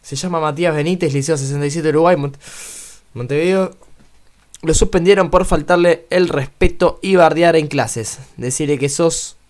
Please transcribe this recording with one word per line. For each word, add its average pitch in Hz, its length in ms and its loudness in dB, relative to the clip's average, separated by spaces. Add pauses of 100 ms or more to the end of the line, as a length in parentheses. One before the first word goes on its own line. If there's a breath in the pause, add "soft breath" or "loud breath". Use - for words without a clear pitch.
Se - 140 -12
llama 175 240 -4
Matías 156 360 0
Benítez, 160 380 0
Liceo 143 240 0
sesenta 143 280 -4
y 143 60 -2
siete 156 180 -2
Uruguay, 165 280 4
Mont-, 139 200 -6 (760 loud breath)
Montevideo. 165 640 -2 (880)
Lo 156 100 0
suspendieron 180 580 2
por 180 140 2
faltarle 170 640 2
el 180 180 2
respeto - 760 0
y 190 140 0
bardear 165 400 4
en 156 120 2
clases. 117 520 -4 (180)
Decirle 139 400 -2
que 139 120 -2
sos - 480 -2 (120)